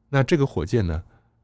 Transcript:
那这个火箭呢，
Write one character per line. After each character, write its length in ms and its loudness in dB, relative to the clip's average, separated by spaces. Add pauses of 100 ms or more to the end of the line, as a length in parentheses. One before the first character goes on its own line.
(100)
那 120 2
这 140 2
个 100 2
火 180 -4
箭 220 0
呢， 160 -4 (420)